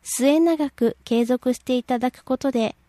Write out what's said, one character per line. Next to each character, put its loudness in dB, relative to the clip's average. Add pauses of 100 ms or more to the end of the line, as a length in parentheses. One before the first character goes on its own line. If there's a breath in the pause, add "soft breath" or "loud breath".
末 2
永 2
く -2
継 0
続 -2
し -8
て -2
い -2
た -2
だ -2
く -20
こ -2
と -2
で -2 (120)